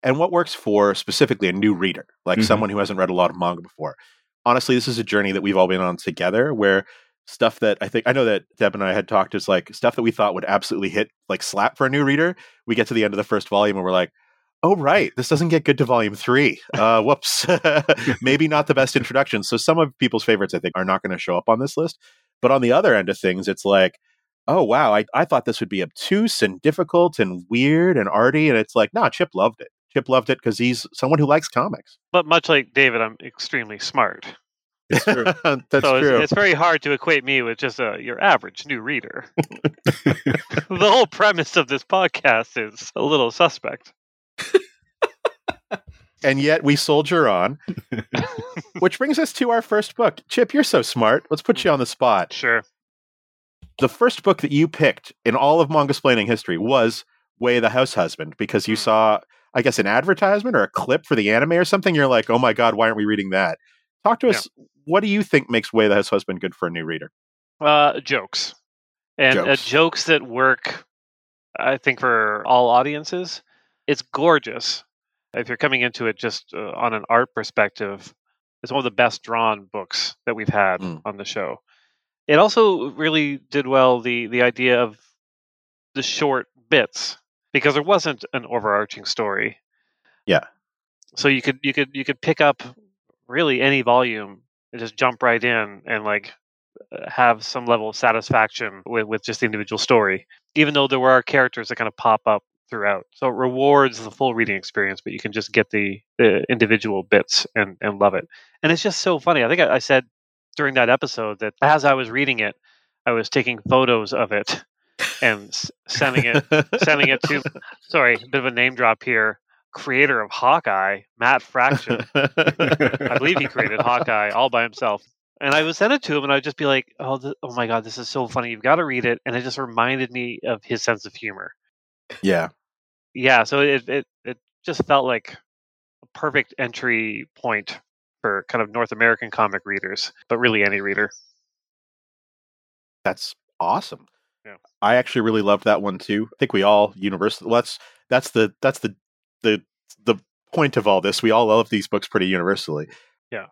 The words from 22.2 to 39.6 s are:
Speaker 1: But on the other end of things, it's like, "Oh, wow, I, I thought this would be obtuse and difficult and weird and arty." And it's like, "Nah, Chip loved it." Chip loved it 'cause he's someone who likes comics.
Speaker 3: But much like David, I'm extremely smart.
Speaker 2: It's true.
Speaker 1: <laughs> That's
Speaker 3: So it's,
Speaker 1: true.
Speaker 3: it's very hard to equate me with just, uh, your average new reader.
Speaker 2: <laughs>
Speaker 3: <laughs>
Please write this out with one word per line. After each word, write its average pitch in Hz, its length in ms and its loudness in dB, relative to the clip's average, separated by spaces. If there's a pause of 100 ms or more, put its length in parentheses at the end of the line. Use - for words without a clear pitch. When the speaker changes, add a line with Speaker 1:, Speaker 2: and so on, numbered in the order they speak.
Speaker 1:
But 127 120 2
on 135 100 2
the 120 100 2
other 165 220 4
end 95 160 0
of 92 80 -4
things, 92 300 -2
it's - 160 -6
like, 98 340 4 (480)
"Oh, 175 160 2
wow, 120 320 2
I, 107 180 2
I 135 120 0
thought 131 220 0
this 117 120 -4
would 107 100 -6
be 95 140 -4
obtuse 196 600 -2
and 95 200 -2
difficult 175 560 0
and 90 320 -2
weird 151 460 2
and 101 120 0
arty." 127 400 4
And 123 80 4
it's 110 200 0
like, 107 180 2
"Nah, 202 140 2
Chip - 260 -2
loved 101 260 0
it." - 80 -14 (240)
Chip 131 160 -2
loved 127 220 2
it 127 120 0
'cause 110 160 -2
he's 120 360 -2
someone 147 240 0
who 147 80 2
likes 151 220 2
comics. - 500 -6 (140)
Speaker 3:
But 175 120 2
much 160 240 2
like 143 240 2
David, 127 280 2
I'm 110 240 -4
extremely 113 560 -10
smart. - 440 -2 (640)
Speaker 2:
It's 143 160 0
true. 127 200 0
Speaker 1:
<laughs> 175 180 -2 (280)
That's 139 140 2
Speaker 3:
So 135 120 4
it's, 143 100 2
Speaker 1:
true. 127 140 4
Speaker 3:
it's 151 120 0
very 190 220 2
hard 160 280 2
to 143 100 -2
equate 139 320 0
me 131 180 0
with 117 160 -4
just, 131 220 -6
uh, 110 180 -2
your 117 240 -8
average 147 440 0
new 135 140 -6
reader. 139 440 -8 (120)
Speaker 2:
<laughs> - 0 -
Speaker 3:
<laughs> - 680 -4 (640)